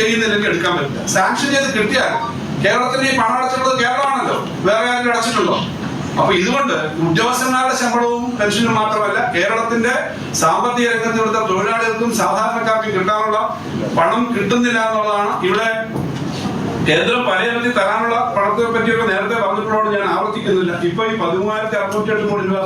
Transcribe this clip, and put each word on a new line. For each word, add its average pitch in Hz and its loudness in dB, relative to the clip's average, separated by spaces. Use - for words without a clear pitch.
ചെയ്യുന്നില്ലെങ്കിൽ 220 2
എടുക്കാൻ 175 0
പറ്റില്ല. - -4
സാങ്ഷൻ - 2
ചെയ്ത് 269 2
കിട്ടിയാൽ - 0
കേരളത്തിന് 247 2
ഈ 262 0
പണം 254 2
അടച്ചിട്ടുള്ളത് 254 0
കേരളമാണല്ലോ, 277 0
വേറെ 220 2
ആരും 240 0
അടച്ചിട്ടുണ്ടോ? 240 0
അപ്പൊ - 4
ഇതുകൊണ്ട് 269 0
ഉദ്യോഗസ്ഥന്മാരുടെ 254 2
ശമ്പളവും 240 0
പെൻഷനും 226 2
മാത്രമല്ല, 214 0
കേരളത്തിന്റെ 226 0
സാമ്പത്തിക 240 2
രംഗത്ത് 226 0
ഇവിടുത്തെ 220 2
തൊഴിലാളികൾക്കും 220 0
സാധാരണക്കാർക്കും 214 0
കിട്ടാനുള്ള 214 0
പണം 226 2
കിട്ടുന്നില്ല 233 2
എന്നുള്ളതാണ്. 208 0
ഇവിടെ 214 2
കേന്ദ്രം 240 2
പലയിടത്തിൽ 240 0
തരാനുള്ള 220 0
പണത്തെ 208 0
പറ്റിയൊക്കെ 226 2
നേരത്തെ 202 -2
പറഞ്ഞിട്ടുള്ളതുകൊണ്ട് 214 0
ഞാൻ 202 -2
ആവർത്തിക്കുന്നില്ല. 185 0
ഇപ്പൊ 220 -2
ഈ 226 -2
പതിമൂവായിരത്തി 214 -2
അറുന്നൂറ്റി 208 -2
എട്ട് 202 0
കോടി 196 -2
രൂപ 190 0